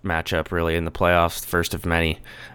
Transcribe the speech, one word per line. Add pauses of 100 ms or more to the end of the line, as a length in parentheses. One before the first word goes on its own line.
matchup
really
in
the
playoffs,
first
of
many. (360)